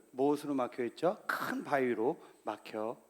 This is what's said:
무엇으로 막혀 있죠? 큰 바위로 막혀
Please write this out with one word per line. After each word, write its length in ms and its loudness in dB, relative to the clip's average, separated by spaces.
무엇으로 420 0
막혀 300 0
있죠? 420 0
큰 380 -4
바위로 600 2
막혀 680 -6